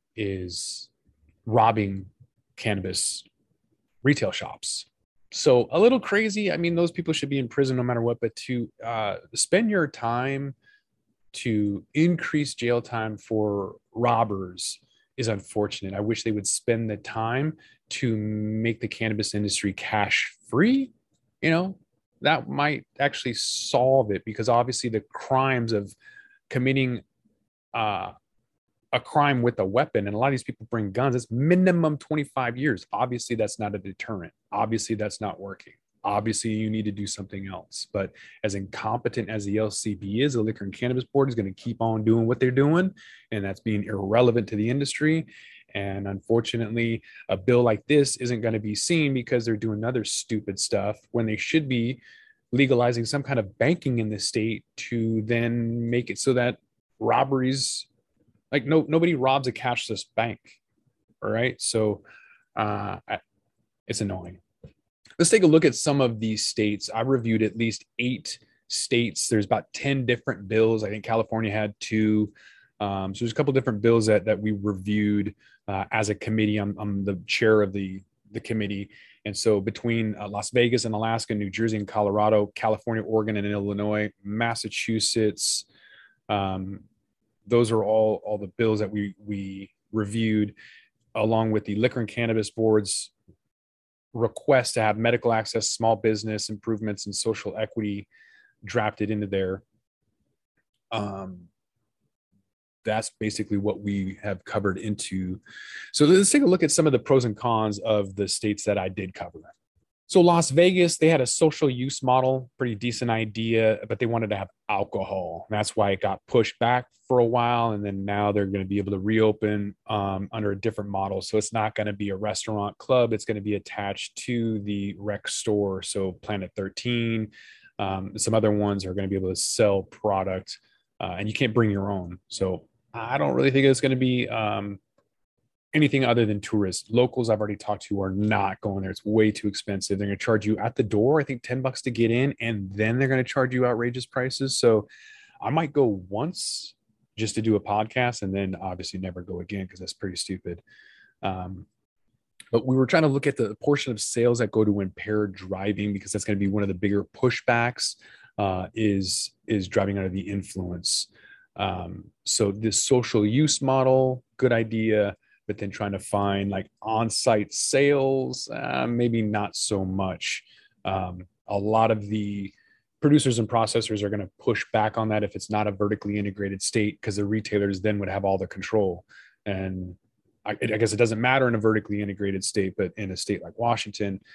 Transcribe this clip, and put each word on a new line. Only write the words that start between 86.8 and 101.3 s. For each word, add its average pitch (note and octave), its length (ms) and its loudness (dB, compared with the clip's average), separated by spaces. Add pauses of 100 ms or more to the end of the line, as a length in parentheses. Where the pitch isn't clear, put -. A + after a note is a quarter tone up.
those A#2 240 4
are A2 140 2
all, A2 400 4
all G#2+ 140 -4
the G2 200 -10
bills G#2+ 220 2
that G2+ 100 -2
we, G2+ 240 -4 (100)
we G2 460 -8 (220)
reviewed, G#2+ 640 0 (600)
along A2 380 2
with G#2 120 0
the G#2 120 -4
Liquor A#2+ 240 0
and G#2+ 80 -4
Cannabis A2+ 420 -2
Board's G#2+ 600 0 (1000)
request B2 640 2
to A#2+ 60 0
have G#2+ 180 2
medical A#2 340 2
access, A2 380 -2
small A2+ 260 2
business G#2+ 520 -2
improvements, G#2+ 580 -6
and G2+ 80 -10
social G#2 420 -4
equity G#2 500 -6 (580)
drafted G#2 460 -2
into G#2 160 -2
there. F#2+ 360 -2 (1300)
Um, F#2+ 560 -8 (1400)